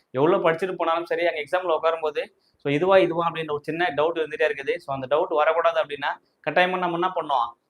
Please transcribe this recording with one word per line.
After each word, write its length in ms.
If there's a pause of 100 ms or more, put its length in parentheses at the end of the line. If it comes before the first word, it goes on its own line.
(140)
எவ்வளவு 300
படிச்சுட்டு 320
போனாலும் 320
சரி, 180
அங்க 160
எக்ஸாம்ல 320
உட்காரும்போது, 500 (420)
so, 60
இதுவா, 280
இதுவா 260
அப்படின்ற 280
ஒரு 120
சின்ன 260
டவுட் 280
இருந்துட்டே 280
இருக்குது. 300
So, 160
அந்த 140
டவுட் 280
வரக்கூடாது 440
அப்படின்னா, 320 (320)
கட்டாயமா 360
நம்ம 200
என்ன 120
பண்ணோம்? 380 (200)